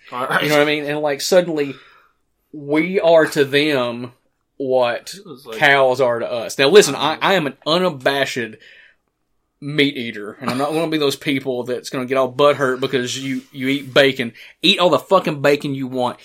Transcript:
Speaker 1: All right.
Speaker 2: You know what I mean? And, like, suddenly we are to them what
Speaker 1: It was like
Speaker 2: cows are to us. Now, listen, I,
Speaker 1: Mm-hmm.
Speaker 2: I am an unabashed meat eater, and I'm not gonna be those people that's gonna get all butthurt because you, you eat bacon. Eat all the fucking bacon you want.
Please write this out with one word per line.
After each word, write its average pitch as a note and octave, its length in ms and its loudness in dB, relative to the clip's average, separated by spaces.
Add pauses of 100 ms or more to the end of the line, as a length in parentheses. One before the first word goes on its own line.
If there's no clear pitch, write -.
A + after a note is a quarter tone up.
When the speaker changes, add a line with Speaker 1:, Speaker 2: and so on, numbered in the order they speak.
(120)
Speaker 1:
All B2+ 160 -8
right. D3 160 -4
Speaker 2:
You D3+ 60 -2
know D3+ 80 0
what D3 60 4
I - 20 0
mean? D3+ 200 -2
And, D3 160 -6
like, C#3+ 200 -4
suddenly D#3+ 540 0 (800)
we D#3 460 -2
are E3 280 6
to D3 180 0
them B2+ 680 -2 (440)
what B2+ 600 -2
Speaker 1:
It G3+ 80 -20
was C#3 200 -20
like A2+ 120 -12
Speaker 2:
cows C3+ 440 4
are A#2+ 180 2
to A2+ 120 -6
us. A2 260 -6
Now, C#3 120 4
listen, F3 260 8
I, C#3+ 200 -2
Speaker 1:
Mm-hmm. - 100 -6
Speaker 2:
I F3+ 100 2
am D#3+ 120 0
an B2+ 180 -10
unabashed C#3 880 -2 (1080)
meat D3 360 -2
eater, G#2+ 420 -10
and A#2+ 100 -10
I'm - 80 -6
not D3 140 -2
gonna D#3+ 180 -2
be D#3 80 -2
those C#3+ 200 -2
people C3 460 -4
that's A#2+ 260 -8
gonna B2+ 160 -6
get C3 120 -2
all C3 140 0
butthurt C3 480 2
because C3 420 -4
you, C3 200 -6 (100)
you C3 160 -8
eat C3+ 260 -4
bacon. C3 380 4 (300)
Eat F#3 180 4
all F3 100 4
the C#3+ 100 2
fucking F3 420 0
bacon C#3+ 340 0
you C3+ 120 -6
want. B2 380 -4